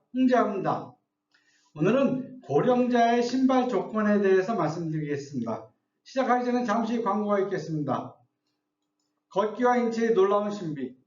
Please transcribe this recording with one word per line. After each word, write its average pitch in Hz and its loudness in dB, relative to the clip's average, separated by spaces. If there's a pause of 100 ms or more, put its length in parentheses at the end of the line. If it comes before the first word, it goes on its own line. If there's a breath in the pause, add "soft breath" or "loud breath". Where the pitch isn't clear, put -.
(140)
홍재학입니다. 214 0 (800)
오늘은 220 0
고령자의 240 2
신발 262 2
조건에 208 0
대해서 190 2
말씀드리겠습니다. 151 -4 (360)
시작하기 247 0
전에 240 0
잠시 220 -2
광고가 202 0
있겠습니다. 151 -4 (1120)
걷기와 226 0
인체의 226 0
놀라운 202 2
신비. 147 -8 (100)